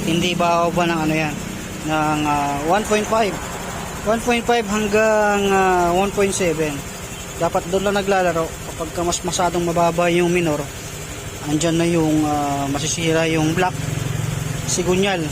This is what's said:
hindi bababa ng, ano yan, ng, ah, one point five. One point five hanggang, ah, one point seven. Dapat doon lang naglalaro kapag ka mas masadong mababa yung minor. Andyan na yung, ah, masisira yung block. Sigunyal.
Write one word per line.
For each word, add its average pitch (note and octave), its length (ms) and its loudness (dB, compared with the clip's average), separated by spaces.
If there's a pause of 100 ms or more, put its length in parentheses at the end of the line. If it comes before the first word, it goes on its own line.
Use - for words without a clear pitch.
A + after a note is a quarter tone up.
hindi E3+ 320 2
bababa E3+ 480 2
ng, E3+ 240 0
ano D#3 80 2
yan, D#3 160 0 (560)
ng, D3+ 400 2
ah, C#3+ 400 0
one G3 160 2
point G#3+ 240 0
five. A3 240 2 (720)
One A3 160 0
point A#3 240 0
five A#3 240 2
hanggang, G#3 880 2
ah, F3+ 400 4
one G3 160 2
point G3 240 0
seven. D#3 400 0 (640)
Dapat F3 320 0
doon F#3+ 160 0
lang G3+ 80 0
naglalaro F#3 480 2 (320)
kapag D#3+ 160 -8
ka F3 160 -2
mas E3+ 160 -2
masadong F3 400 0
mababa E3+ 480 2
yung F3 240 4
minor. D#3+ 240 0 (880)
Andyan D#3+ 320 2
na E3+ 80 4
yung, D#3 400 2
ah, C#3+ 400 0
masisira D#3+ 640 0
yung D#3+ 240 2
block. F3+ 160 2 (960)
Sigunyal. F#3 640 0